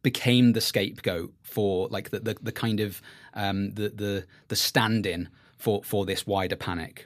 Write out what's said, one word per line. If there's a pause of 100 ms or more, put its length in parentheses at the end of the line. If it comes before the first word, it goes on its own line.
became
the
scapegoat (120)
for,
like,
the,
the,
the
kind
of, (320)
um,
the,
the, (220)
the
stand-in (280)
for,
for
this
wider
panic,